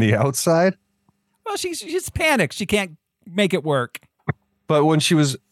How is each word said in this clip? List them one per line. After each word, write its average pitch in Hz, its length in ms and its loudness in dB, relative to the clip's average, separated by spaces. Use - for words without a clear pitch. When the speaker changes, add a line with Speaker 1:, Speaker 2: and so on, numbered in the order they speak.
Speaker 1:
can't - 20 4
Speaker 2:
the 104 120 4
outside? 165 600 2
Speaker 1:
Well, 415 100 -6
she's, 349 220 -8
she's 349 320 -8
panicked. 285 420 0
She 208 140 -8
can't 190 300 -4
make 190 300 0
it 156 100 -4
work. 139 360 -2
Speaker 2:
But 151 160 4
when 156 160 4
she 175 140 2
was, 147 220 2